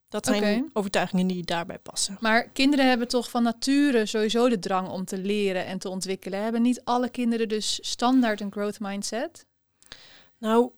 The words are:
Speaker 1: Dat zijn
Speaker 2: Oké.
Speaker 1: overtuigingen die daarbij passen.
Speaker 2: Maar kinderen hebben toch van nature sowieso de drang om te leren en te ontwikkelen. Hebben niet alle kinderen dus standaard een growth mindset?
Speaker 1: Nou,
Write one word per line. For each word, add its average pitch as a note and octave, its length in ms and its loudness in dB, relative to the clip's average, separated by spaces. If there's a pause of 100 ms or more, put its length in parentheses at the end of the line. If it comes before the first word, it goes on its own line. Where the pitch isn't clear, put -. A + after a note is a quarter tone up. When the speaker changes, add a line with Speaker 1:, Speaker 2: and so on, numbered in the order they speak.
Speaker 1:
Dat - 180 -8
zijn G#3 160 0 (200)
Speaker 2:
Oké. D#4+ 100 -10
Speaker 1:
overtuigingen F#3 540 0
die F3+ 180 -4
daarbij E3+ 340 -6
passen. - 420 -8
Speaker 2:
Maar A3+ 280 2
kinderen C4+ 400 4
hebben A#3+ 200 2
toch A#3+ 220 -2
van A#3+ 120 0
nature A#3+ 640 2
sowieso A3 420 2
de A#3+ 100 2
drang F#3 300 -2
om F#3 160 -6
te F#3+ 140 -6
leren G3 480 0
en F#3 120 -6
te - 100 -8
ontwikkelen. F#3+ 540 -6
Hebben A3+ 200 0
niet B3 220 2
alle B3 240 0
kinderen A#3 400 -2
dus G#3+ 340 -2
standaard A#3+ 580 2
een G3+ 120 -8
growth G#3 280 -4
mindset? G#3+ 680 -8 (920)
Speaker 1:
Nou, A#3 400 2